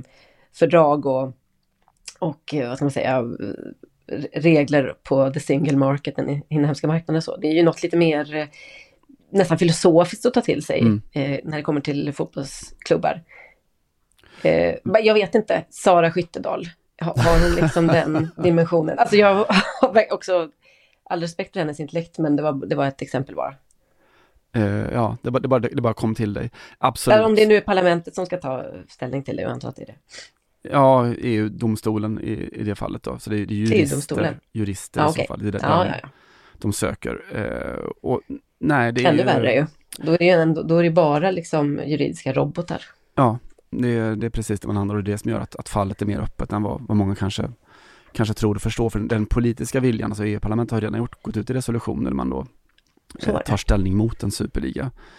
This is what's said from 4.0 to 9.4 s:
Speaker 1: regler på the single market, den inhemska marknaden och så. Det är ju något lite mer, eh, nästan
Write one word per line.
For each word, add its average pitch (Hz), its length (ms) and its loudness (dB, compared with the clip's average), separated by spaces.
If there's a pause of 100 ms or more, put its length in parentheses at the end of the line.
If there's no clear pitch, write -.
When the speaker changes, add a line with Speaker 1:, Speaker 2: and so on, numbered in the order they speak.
Speaker 1:
regler 143 720 2
på 135 280 2
the 143 80 -4
single 147 380 0
market, 139 380 0
den 147 340 -4
inhemska 147 380 0
marknaden 156 300 0
och 160 60 -2
så. - 140 -8
Det 147 100 -4
är 156 60 0
ju 170 100 4
något 165 200 2
lite 170 140 0
mer, 151 380 2
eh, 151 120 -4 (840)
nästan 180 280 2